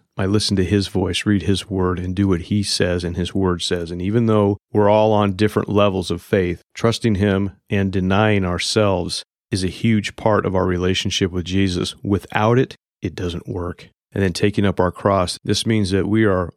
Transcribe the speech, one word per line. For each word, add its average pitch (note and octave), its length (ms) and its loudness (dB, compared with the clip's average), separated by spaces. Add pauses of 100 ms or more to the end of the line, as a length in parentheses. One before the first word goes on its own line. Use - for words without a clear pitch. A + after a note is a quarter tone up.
(160)
I F#2+ 100 -2
listen G#2 320 0
to F#2 60 2
His G2 220 2
voice, F2+ 400 -2
read G#2 160 2
His G2 260 -2
word, F#2 300 -2
and F2+ 160 -6
do G2 140 2
what F2 140 0
He G#2 200 0
says F2+ 400 -2
and E2+ 140 -6
His F2 180 -4
word F2+ 280 0
says." E2+ 280 -4
And F2 100 -8
even G#2+ 260 0
though G#2 320 2 (140)
we're G#2 160 4
all G#2+ 240 4
on G#2 200 2
different G#2 360 0
levels G2 440 2
of F2 100 -6
faith, F2 400 0 (100)
trusting A2+ 440 0
Him G2 340 2 (180)
and G2 220 0
denying G2 540 2
ourselves F2+ 800 -2 (260)
is F#2+ 140 -2
a F#2 40 -2
huge G#2+ 460 0
part G#2 320 2
of G2 80 -2
our F#2 120 0
relationship F2+ 640 0
with F2+ 120 -4
Jesus. F#2+ 600 -2
Without G#2+ 560 0
it, - 160 -4 (260)
it F2 140 -6
doesn't F2 320 -6
work. F2 400 -10 (240)
And G2 100 -2
then F#2+ 100 0
taking G2+ 320 0
up F#2+ 140 0
our F2+ 140 2
cross, G2 500 0
this - 240 -4
means A2 240 0
that F#2 180 0
we A2 160 2
are F#2 320 0